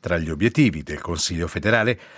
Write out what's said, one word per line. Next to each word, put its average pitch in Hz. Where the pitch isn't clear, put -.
Tra 87
gli 80
obiettivi 98
del 76
Consiglio 85
federale, 110